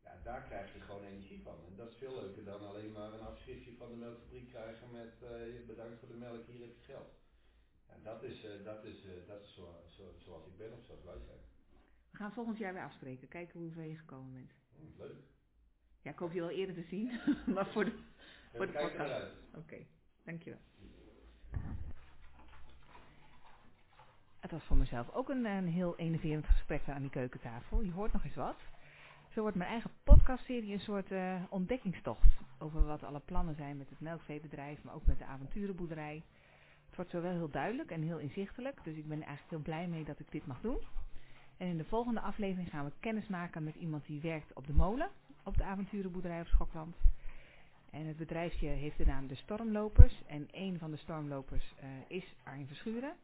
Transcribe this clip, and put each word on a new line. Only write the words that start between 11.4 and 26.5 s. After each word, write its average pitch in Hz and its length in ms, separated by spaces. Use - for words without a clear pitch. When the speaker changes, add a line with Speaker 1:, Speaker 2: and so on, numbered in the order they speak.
Speaker 2:
We - 60
gaan 202 160
volgend 226 260
jaar 190 140
weer 185 120
afspreken, 135 440
kijken 170 320
hoe 165 100
ver 165 140
je 156 120
gekomen 131 360
bent. 127 200
Speaker 1:
Hmm, - 220
leuk. - 180
Speaker 2:
Ja, - 80
ik 151 80
hoop 170 140
je 180 80
wel 170 100
eerder 185 240
te 170 140
zien, 226 320
<laughs> 233 240
maar 190 180
voor 214 120
de, 233 60
Speaker 1:
Ja, - 680
Speaker 2:
voor 123 100
de - 60
Speaker 1:
kijk 147 160
Speaker 2:
podcast. 143 220
Speaker 1:
eruit. - 220
Speaker 2:
Oké, - 320
dankjewel. 165 360
Het 196 100
was 160 140
voor - 120
mezelf 120 380
ook 262 140
een, 262 160
een 196 240
heel 170 280
enerverend 156 500
gesprek - 420